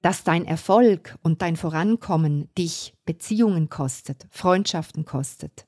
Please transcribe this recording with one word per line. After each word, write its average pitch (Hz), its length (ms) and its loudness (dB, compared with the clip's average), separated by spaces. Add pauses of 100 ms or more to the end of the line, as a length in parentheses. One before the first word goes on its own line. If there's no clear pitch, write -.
dass 185 200 0
dein 170 220 2
Erfolg 196 760 2
und 165 180 0
dein 170 140 -2
Vorankommen 160 1000 0
dich - 380 -6 (120)
Beziehungen 180 640 0
kostet, - 600 -8
Freundschaften 180 760 -2
kostet - 640 -10